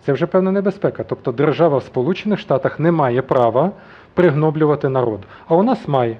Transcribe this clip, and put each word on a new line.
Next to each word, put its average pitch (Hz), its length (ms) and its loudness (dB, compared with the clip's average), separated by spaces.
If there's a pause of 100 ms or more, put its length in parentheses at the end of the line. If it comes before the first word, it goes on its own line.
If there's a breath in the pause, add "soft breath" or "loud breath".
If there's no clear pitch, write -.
Це 143 80 0
вже 160 140 0
певна 190 260 0
небезпека. 190 520 -2
Тобто - 280 -6
держава 143 460 2
в 117 40 -2
Сполучених 190 560 -4
Штатах 135 420 -2
не 165 120 2
має 131 300 0
права 131 480 2 (440 loud breath)
пригноблювати 151 760 2
народ. 117 320 -2 (280 loud breath)
А 165 60 2
у 180 80 4
нас 233 260 -2
має. 120 320 0